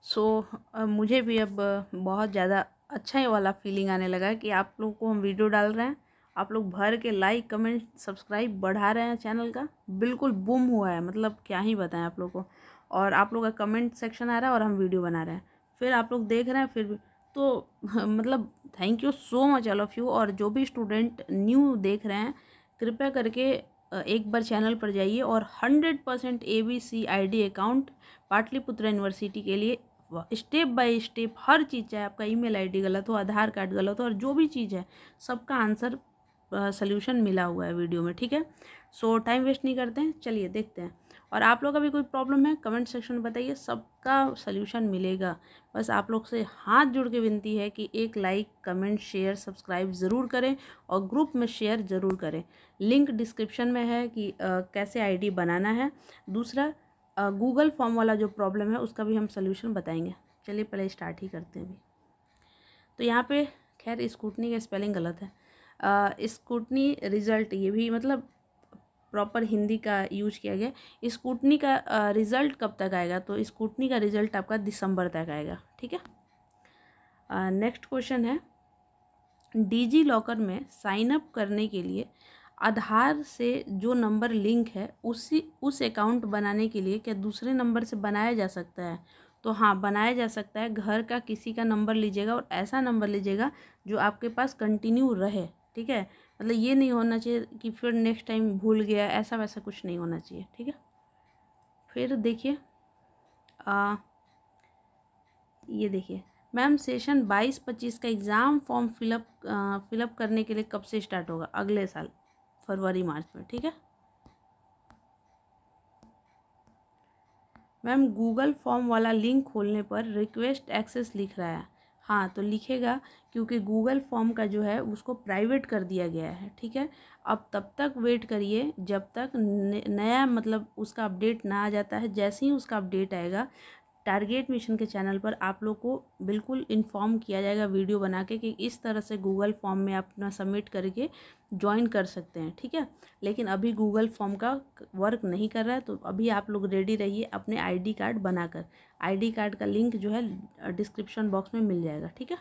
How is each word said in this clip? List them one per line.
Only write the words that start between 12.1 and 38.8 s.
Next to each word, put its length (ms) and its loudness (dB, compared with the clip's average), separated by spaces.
लोगों 240 -6
को। 60 -12
और 220 4
आप 220 4
लोग 100 0
का 60 2
कमेंट 440 0
सेक्शन 360 -4
आ 80 2
रहा 120 2
है 40 4
और 80 4
हम 100 2
वीडियो 300 2
बना 200 0
रहे 120 -6
हैं, 140 -12
फिर 140 0
आप 200 2
लोग 140 -2
देख 220 2
रहे 140 2
हैं, 40 2
फिर 180 -2
भी 120 -4
तो 340 2
<laughs> 100 -6
मतलब 600 2
thank 240 2
you 80 2
so 200 6
much 200 2
all 120 0
of 80 -10
you। 140 -2
और 220 2
जो 200 0
भी 160 0
स्टूडेंट 640 -2
न्यू 460 4
देख 300 0
रहे 120 -2
हैं, 160 -2
कृपया 300 0
करके, 520 0
अ, 80 -4
एक 320 0
बार 100 2
चैनल 320 2
पर 160 -4
जाइए 300 2
और 220 2
हंड्रेड 420 4
परसेंट 400 -4
एबीसी 600 -2
आईडी 460 2
अकाउंट 400 0
पाटलिपुत्र 560 -2
यूनिवर्सिटी 560 -2
के 140 0
लिए 220 2
व-, 200 -8
step 420 0
by 260 4
step 380 -4
हर 240 6
चीज़, 240 -4
चाहे 180 -6
आपका 200 -6
ईमेल 320 0
आईडी 240 0
गलत 280 0
हो, 60 0
आधार 360 2
कार्ड 200 -4
गलत 300 0
हो 40 0
और 80 0
जो 220 -2
भी 120 6
चीज़ 300 -4
है, 100 -6
सबका 360 -4
आंसर, 420 0
अ, 180 -2
सॉल्यूशन 460 0
मिला 280 4
हुआ 220 -2
है 80 -2
वीडियो 280 0
में, 120 0
ठीक 180 -4
है। 220 -2